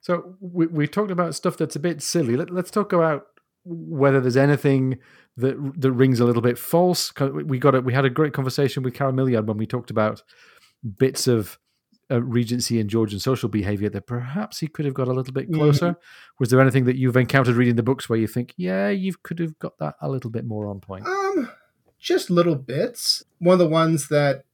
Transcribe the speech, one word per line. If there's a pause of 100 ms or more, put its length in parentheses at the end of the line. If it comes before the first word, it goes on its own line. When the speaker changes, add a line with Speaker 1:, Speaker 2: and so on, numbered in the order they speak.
Speaker 1:
So
we,
we
talked
about
stuff
that's
a
bit
silly.
Let,
let's
talk
about (380)
whether
there's
anything (380)
that, (240)
that
rings
a
little
bit
false.
'Cause
we,
we
got
a,
we
had
a
great
conversation
with
Karen
Milliard
when
we
talked
about (760)
bits
of, (520)
uh,
Regency
and
Georgian
social
behavior
that
perhaps
he
could
have
got
a
little
bit
Speaker 2:
Mm-hmm.
Speaker 1:
closer. (440)
Was
there
anything
that
you've
encountered
reading
the
books
where
you
think,
"Yeah,
you (100)
could
have
got
that
a
little
bit
more
on
point"?
Speaker 2:
Um, (500)
just
little
bits. (160)
One
of
the
ones
that